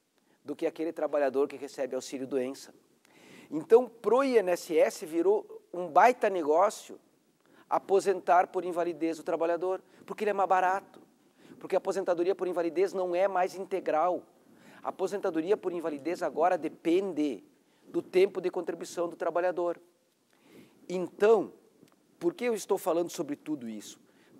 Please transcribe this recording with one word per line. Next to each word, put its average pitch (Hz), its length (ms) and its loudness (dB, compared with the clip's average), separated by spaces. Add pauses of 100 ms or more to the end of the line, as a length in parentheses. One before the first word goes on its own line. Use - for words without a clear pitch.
(440)
do 147 120 -8
que 160 100 -4
aquele 160 260 -4
trabalhador 143 540 0
que 143 100 -14
recebe 131 380 -6
auxílio-doença. 131 800 -6 (760)
Então, 226 400 4
pro 240 360 2
I 254 140 2
N 180 120 2
S 170 260 -2
S 190 300 2
virou 170 560 0 (100)
um 180 140 -6
baita 214 420 6
negócio 170 720 0 (720)
aposentar 180 800 2
por 180 160 -4
invalidez 165 560 -2
o - 20 -16
trabalhador, 170 580 -2 (240)
porque 202 200 -8
ele 208 60 0
é 196 40 -2
mais 190 140 2
barato, 185 520 0 (600)
porque 175 160 -2
a - 20 2
aposentadoria 180 560 0
por 180 140 -4
invalidez 170 440 0
não 180 220 -2
é 190 140 2
mais 185 260 -2
integral. 170 720 -2 (580)
A - 60 -8
aposentadoria 180 680 -2
por 185 160 -6
invalidez 165 500 -6
agora 165 360 0
depende 151 840 -2 (420)
do 165 160 -4
tempo 185 380 2
de 175 100 -4
contribuição 170 580 -6
do 160 80 -10
trabalhador. 175 640 -2 (1080)
Então, 180 640 2 (640)
por 170 160 0
que 240 100 -8
eu 240 100 0
estou 196 220 -2
falando 170 340 0
sobre 143 260 -6
tudo 143 320 -8
isso? 107 300 -12 (420)